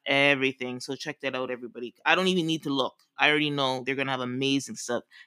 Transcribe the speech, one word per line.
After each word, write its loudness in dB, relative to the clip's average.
everything. 2
So -8
check -10
that -4
out, -4
everybody. -10
I 6
don't 4
even 2
need -2
to -4
look. 0
I 4
already 2
know 0
they're -2
gonna -2
have -2
amazing -2
stuff -4